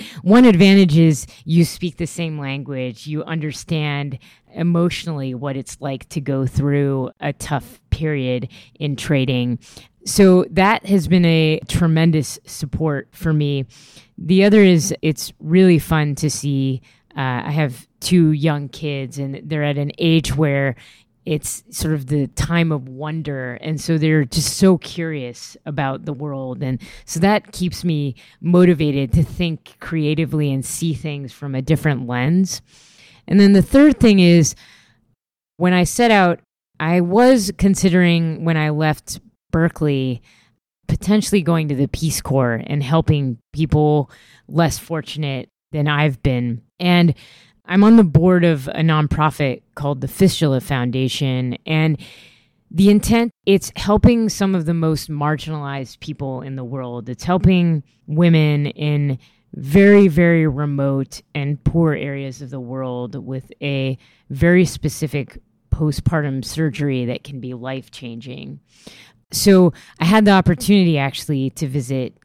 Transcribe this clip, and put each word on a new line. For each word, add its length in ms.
one 220
advantage 520
is 300
you 200
speak 320
the 100
same 320
language. 680
You 180
understand 960
emotionally 800
what 220
it's 240
like 300
to 100
go 260
through 640
a 120
tough 480
period 580
in 180
trading. 600
So 460
that 360
has 220
been 160
a 440
tremendous 760
support 680
for 200
me. 340
The 260
other 180
is 400
it's 360
really 400
fun 380
to 140
see, 520
uh, 280
I 60
have 360
two 320
young 360
kids, 500
and 260
they're 200
at 140
an 200
age 380
where 380
it's 460
sort 240
of 120
the 220
time 440
of 160
wonder. 720
And 200
so 160
they're 280
just 320
so 200
curious 800
about 380
the 80
world. 520
And 180
so 160
that 320
keeps 320
me 320
motivated 720
to 100
think 560
creatively 720
and 120
see 300
things 380
from 220
a 80
different 460
lens. 520
And 140
then 120
the 100
third 380
thing 200
is, 340
when 160
I 120
set 260
out, 300
I 200
was 560
considering 880
when 120
I 140
left 500
Berkeley, 720
potentially 540
going 260
to 60
the 120
Peace 340
Corps 460
and 160
helping 560
people 580
less 300
fortunate 680
than 180
I've 340
been. 400
And 340
I'm 200
on 120
the 80
board 400
of 240
a 120
nonprofit 800
called 260
the 80
Fistula 520
Foundation. 1040
And 340
the 200
intent, 400
it's 300
helping 520
some 260
of 120
the 80
most 340
marginalized 920
people 420
in 140
the 80
world. 440
It's 160
helping 600
women 600
in 520
very, 540
very 380
remote 720
and 280
poor 320
areas 460
of 100
the 100
world 540
with 460
a 380
very 340
specific 720
postpartum 760
surgery 640
that 180
can 160
be 140
life-changing. 1080
So 420
I 60
had 200
the 80
opportunity 640
actually 520
to 160
visit 480